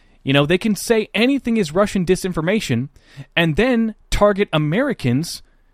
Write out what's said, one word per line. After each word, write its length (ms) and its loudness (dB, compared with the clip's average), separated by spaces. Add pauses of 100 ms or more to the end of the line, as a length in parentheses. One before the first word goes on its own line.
(240)
You 100 0
know, 120 4
they 120 0
can 180 0
say 380 0
anything 440 0
is 160 -2
Russian 320 0
disinformation 840 -2 (460)
and 200 2
then 400 0 (140)
target 440 2
Americans 880 -2 (320)